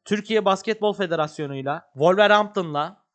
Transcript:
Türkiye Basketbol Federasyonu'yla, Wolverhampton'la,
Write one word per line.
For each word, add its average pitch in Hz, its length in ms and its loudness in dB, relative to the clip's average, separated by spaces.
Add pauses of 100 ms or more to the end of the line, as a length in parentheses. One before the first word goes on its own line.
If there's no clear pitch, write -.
Türkiye 208 400 -2
Basketbol 208 480 0
Federasyonu'yla, 151 1000 -6
Wolverhampton'la, 185 1080 2 (120)